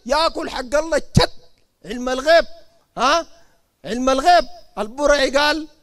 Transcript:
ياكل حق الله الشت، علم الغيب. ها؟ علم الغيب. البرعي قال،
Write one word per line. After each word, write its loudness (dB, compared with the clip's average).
ياكل 0
حق -6
الله 0
الشت، -2
علم -8
الغيب. 2
ها؟ 0
علم -2
الغيب. 4
البرعي 2
قال، 0